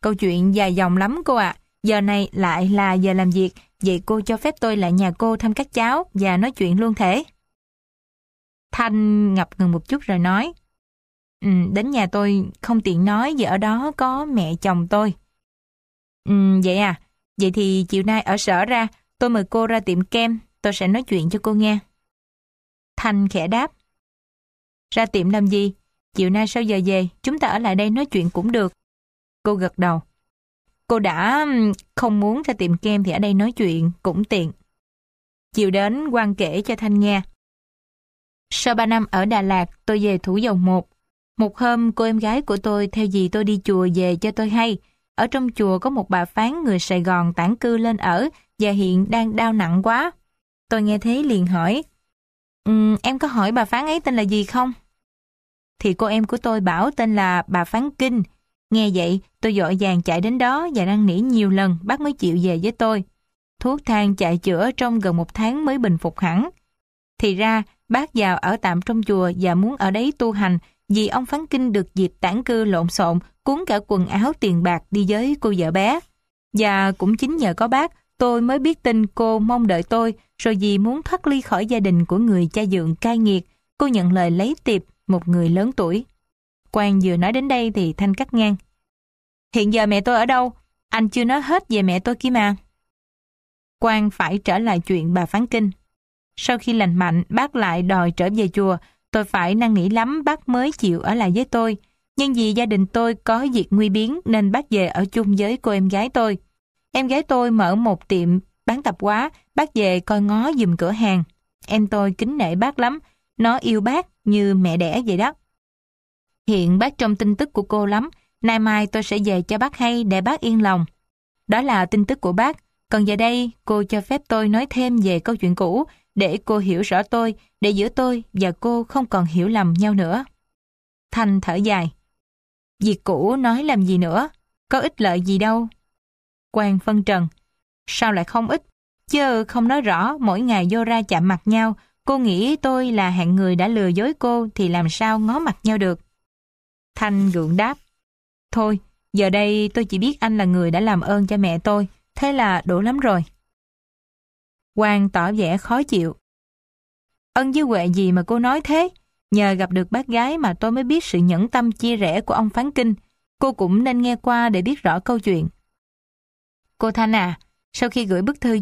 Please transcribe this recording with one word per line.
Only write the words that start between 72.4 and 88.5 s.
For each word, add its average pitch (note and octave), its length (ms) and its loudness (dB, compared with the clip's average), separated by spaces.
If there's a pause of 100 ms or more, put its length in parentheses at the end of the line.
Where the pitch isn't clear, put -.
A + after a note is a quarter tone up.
cư A3+ 220 0
lộn F3 240 0
xộn, F3 300 0 (240)
cuốn C#4+ 240 -2
cả G#3+ 200 0
quần F#3 200 0
áo A#3 340 0
tiền F3 220 0
bạc F3 280 0
đi G3+ 180 0
với A#3+ 320 0
cô G#3+ 180 0
vợ D#3+ 120 0
bé. G#3 300 0 (520)
Và G3 400 2
cũng F#3+ 240 0
chính C#4 200 -2
nhờ A3+ 180 0
có A3+ 140 -2
bác, C#4 240 0 (260)
tôi A#3+ 220 2
mới C4 180 2
biết D#4 240 0
tin A3 240 2
cô A3+ 320 0
mong A#3 280 2
đợi F3 160 2
tôi, A3+ 320 0 (240)
rồi A3 220 0
vì G3+ 180 2
muốn A#3+ 240 0
thoát F4+ 240 -4
ly C#4 140 0
khỏi G#3 260 -2
gia A3+ 140 0
đình F3 240 2
của F3+ 140 0
người G3 340 2
cha G#3+ 120 -2
dượng E3+ 300 -2
cai A#3 240 -2
nghiệt, G3 280 2 (320)
cô C#4+ 80 0
nhận F#3+ 260 2
lời F3+ 180 2
lấy G3+ 340 0
tiệp G#3 180 0 (240)
một F3 220 0
người F3 200 2
lớn G3 240 2
tuổi. G3+ 320 -2 (640)
Quang G3+ 340 2
vừa F3+ 120 2
nói F3+ 160 0
đến C4 160 -2
đây A#3+ 220 0
thì F#3 220 -2
Thanh G3 220 0
cắt C4+ 200 -6
ngang. G#3+ 220 2 (1000)